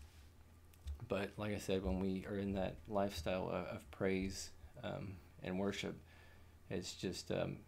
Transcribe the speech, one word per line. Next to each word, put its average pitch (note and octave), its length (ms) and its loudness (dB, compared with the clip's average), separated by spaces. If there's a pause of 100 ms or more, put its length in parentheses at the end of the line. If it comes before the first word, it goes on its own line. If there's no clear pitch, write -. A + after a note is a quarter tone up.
(1080)
but G2 300 2
like G#2 180 2
I F#2+ 40 0
said, F#2+ 260 4
when F#2 160 4
we F#2+ 260 2
are G#2 120 0
in G2 160 2
that F#2+ 220 2 (100)
lifestyle G2 600 2
of, F2+ 180 0
of - 240 -6
praise, F#2+ 600 2 (320)
um, G2 340 -4 (260)
and F#2 160 2
worship, G2 380 2 (760)
it's F#2 240 0
just, - 360 -2
um, F#2 380 2